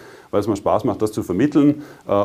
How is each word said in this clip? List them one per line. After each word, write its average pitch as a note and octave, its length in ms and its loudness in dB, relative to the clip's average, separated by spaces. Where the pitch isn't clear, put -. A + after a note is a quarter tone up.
weil G2+ 80 0
es G#2+ 80 -4
mir G#2+ 80 0
Spaß F#2 300 0
macht, G#2+ 180 -2
das G#2+ 80 -2
zu G#2+ 100 -6
vermitteln, C#3+ 640 2
äh, G2+ 180 2